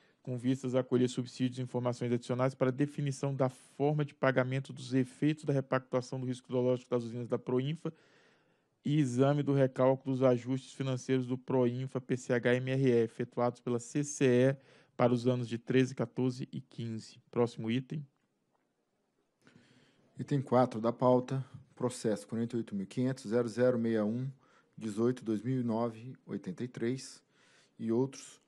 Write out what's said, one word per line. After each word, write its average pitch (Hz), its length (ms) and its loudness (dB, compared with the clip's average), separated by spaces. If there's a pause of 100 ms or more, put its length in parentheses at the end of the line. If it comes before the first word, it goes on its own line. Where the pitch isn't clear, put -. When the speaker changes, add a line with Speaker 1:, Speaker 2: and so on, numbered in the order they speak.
(220)
Speaker 1:
com 123 140 -6
vistas 127 400 -2
a 127 80 2
colher 127 240 2
subsídios 123 500 -4
e 131 40 -6
informações 123 500 -2
adicionais 127 420 0
para 131 160 2
definição 139 640 -2
da 131 140 2
forma 147 560 -2
de 143 100 -8
pagamento 131 580 2
dos 123 220 -10
efeitos 147 500 0
da 147 80 0
repactuação 131 680 -2
do 127 60 -6
risco 123 200 -6
hidrológico 127 440 0
das 123 120 2
usinas 117 240 -6
da 117 120 -2
Proinfa 135 540 -2 (920)
e 147 140 2
exame 135 440 4
do 139 100 0
recálculo 131 640 2
dos 127 80 0
ajustes 127 500 2
financeiros 131 540 -2
do 127 120 -2
Proinfa, 127 640 0
P 127 160 -2
C 127 160 -4
H 123 220 2
e - 40 4
M 131 120 -4
R 135 160 2
E, 117 160 6
efetuados 120 580 -4
pela 120 200 -2
C 147 240 -4
C 139 200 -2
E 127 320 6 (400)
para 120 160 4
os 120 140 0
anos 123 220 0
de 113 100 -4
treze, 127 360 2
quatorze 127 580 -4
e 139 80 -8
quinze. - 580 -10 (120)
Próximo 117 400 -2
item. 131 360 -4 (2000)
Speaker 2:
Item 135 240 0
quatro 123 360 4
da 113 140 0
pauta, 127 500 4 (320)
processo 113 520 -2
quarenta 117 280 -4
e 117 40 -2
oito 113 160 -6
mil 98 120 -6
quinhentos, 127 440 -4
zero 117 180 2
zero 120 300 2
meia 113 260 2
um, 123 260 -4 (460)
dezoito, 113 480 -2
dois 107 180 -2
mil 127 180 -2
e 120 40 -4
nove, 117 500 -4 (120)
oitenta 117 360 -8
e 127 60 -6
três 127 540 -6 (560)
e 113 120 -4
outros. 131 580 -4